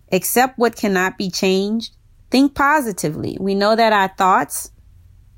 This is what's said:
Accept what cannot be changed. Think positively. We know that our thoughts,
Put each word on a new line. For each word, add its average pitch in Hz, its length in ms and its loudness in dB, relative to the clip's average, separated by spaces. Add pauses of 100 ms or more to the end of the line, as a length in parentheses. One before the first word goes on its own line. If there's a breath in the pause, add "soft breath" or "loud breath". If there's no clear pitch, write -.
(120)
Accept 240 480 0
what 233 160 0
cannot 185 420 -2
be 190 140 -6
changed. 196 640 -2 (340)
Think 277 240 2
positively. 247 840 -2
We 196 160 -2
know 208 200 2
that 220 180 4
our 196 160 2
thoughts, 196 640 0 (680)